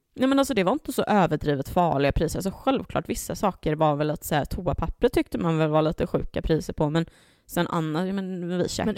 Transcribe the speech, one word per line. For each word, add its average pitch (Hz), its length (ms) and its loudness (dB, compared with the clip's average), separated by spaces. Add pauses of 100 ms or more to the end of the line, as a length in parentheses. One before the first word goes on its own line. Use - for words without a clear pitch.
(140)
Nej, 254 140 0
men 277 100 4
alltså, 269 160 2
det 196 100 2
var 185 80 4
inte 294 200 -4
så 214 100 0
överdrivet 151 640 2
farliga 143 440 2
priser. - 260 0
Alltså, 190 160 -2
självklart, - 540 -2
vissa - 260 -6
saker 175 400 -2
var 156 220 2
väl 151 140 0
att - 140 -6
så - 100 -2
här, 143 100 2
toapappret - 680 -2
tyckte - 260 0
man 165 200 2
väl 156 120 2
var 156 120 4
lite 160 240 0
sjuka - 360 -4
priser 160 300 -2
på, 151 180 0
men 165 160 2 (400)
sen 175 220 -2
annars, 160 380 -2
ja, 190 60 -4
men 185 460 -4
vi 170 100 0
käkade - 300 -2